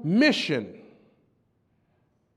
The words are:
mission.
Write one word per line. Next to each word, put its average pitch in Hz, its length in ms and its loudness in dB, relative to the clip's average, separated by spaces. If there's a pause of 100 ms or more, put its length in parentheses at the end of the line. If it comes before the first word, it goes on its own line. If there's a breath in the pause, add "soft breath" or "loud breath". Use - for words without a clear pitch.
mission. 160 720 0 (1600)